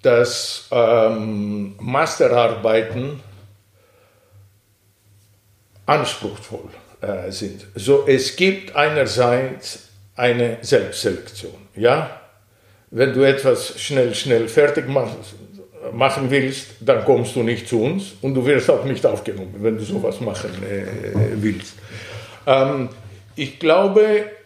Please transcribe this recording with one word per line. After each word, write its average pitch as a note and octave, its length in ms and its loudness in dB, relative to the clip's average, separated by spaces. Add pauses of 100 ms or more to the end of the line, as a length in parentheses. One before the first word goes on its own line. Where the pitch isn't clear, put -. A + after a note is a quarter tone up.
dass, - 680 2
ähm, A2 1080 0
Masterarbeiten A#2+ 1400 0 (2750)
anspruchsvoll, - 800 -4 (320)
äh, F#2+ 300 -6
sind. G2 440 -10
So, C3+ 320 4
es C3 300 2
gibt F#3+ 380 0
einerseits C3 1120 0 (280)
eine A#2+ 460 0
Selbstselektion, - 920 -2 (220)
ja? A#2 440 0 (720)
Wenn B2+ 220 2
du B2+ 100 2
etwas C3+ 580 2
schnell, B2+ 340 0
schnell A#2 340 0
fertig C#3+ 400 2
mach-, C3 280 -2 (760)
machen C3 380 0
willst, C3+ 500 -2
dann A2+ 240 2
kommst B2 320 2
du B2 60 0
nicht A#2 260 -2
zu A2+ 140 0
uns F#3 300 -4 (100)
und C3+ 120 -4
du B2+ 120 0
wirst C#3+ 240 4
auch C#3 140 2
nicht C3+ 200 -4
aufgenommen, G2 540 -2
wenn A2 180 0
du G#2 80 -8
sowas - 360 -4
machen, G#2 300 -6 (120)
äh, G2 220 -6 (500)
willst. G#2 400 -4 (720)
Ähm, C3+ 420 2 (480)
ich C#3 220 -8
glaube G3+ 680 4 (220)